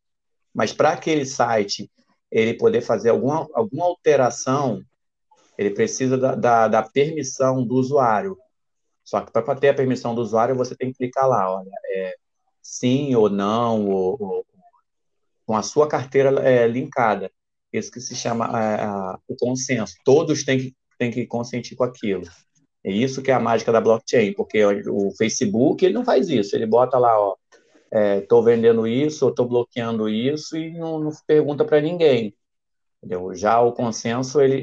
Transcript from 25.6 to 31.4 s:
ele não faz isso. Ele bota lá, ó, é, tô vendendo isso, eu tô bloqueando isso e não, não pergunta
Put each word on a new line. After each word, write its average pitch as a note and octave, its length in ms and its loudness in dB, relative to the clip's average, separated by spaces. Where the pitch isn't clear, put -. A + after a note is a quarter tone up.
ele G3+ 80 2
não B3 120 -2
faz G3+ 240 2
isso. A#2 260 -2
Ele A2+ 100 -2
bota B2 320 2
lá, A#2 220 4
ó, G2+ 160 0
é, G2+ 280 2
tô A#2 200 4
vendendo A2+ 460 4
isso, D3 380 -2
eu D#3 60 2
tô B2 140 -2
bloqueando A#2 600 -4
isso C#3 500 -4
e E3 140 -8
não, D#3+ 280 -8
não D3+ 120 -4
pergunta D3 380 2